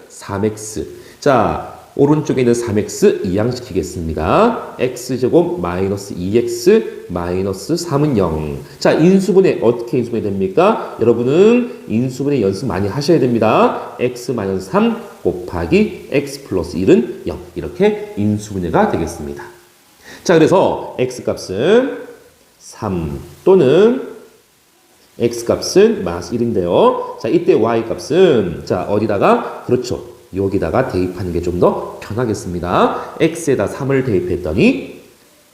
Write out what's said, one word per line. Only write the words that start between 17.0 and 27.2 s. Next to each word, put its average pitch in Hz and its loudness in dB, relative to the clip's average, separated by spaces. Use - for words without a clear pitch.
영. 80 -6
이렇게 190 -2
인수분해가 104 0
되겠습니다. 76 -6
자, 180 2
그래서 165 4
X값은 127 0
삼 80 -6
또는 185 4
X값은 120 2
마이너스 87 -6
일인데요. 117 0